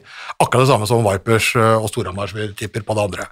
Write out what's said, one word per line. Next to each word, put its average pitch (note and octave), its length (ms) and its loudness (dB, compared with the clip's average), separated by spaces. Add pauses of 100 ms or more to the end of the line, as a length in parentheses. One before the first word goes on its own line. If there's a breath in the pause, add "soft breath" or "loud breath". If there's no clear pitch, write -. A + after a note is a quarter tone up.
(320 loud breath)
Akkurat C3 320 2
det C3 80 4
samme G#2+ 160 2
som A#2 160 2
Vipers, G2+ 500 2
eh, A2+ 220 4
og A2 160 -2
Storhamar, G2 400 -8
som G#2+ 80 -8
vi G#2+ 140 -6
tipper G#2+ 280 -8
på G#2+ 140 -4
det G#2 80 0
andre. F2+ 260 -8